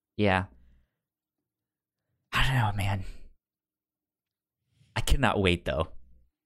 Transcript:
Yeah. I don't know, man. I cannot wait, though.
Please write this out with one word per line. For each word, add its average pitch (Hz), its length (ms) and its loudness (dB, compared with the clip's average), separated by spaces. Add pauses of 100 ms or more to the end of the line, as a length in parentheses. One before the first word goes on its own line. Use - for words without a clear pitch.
(160)
Yeah. 95 280 2 (1900)
I 127 160 2
don't 131 80 0
know, 110 200 0
man. 98 280 -2 (1900)
I - 60 -4
cannot - 400 2
wait, 90 240 2
though. 76 240 -2 (580)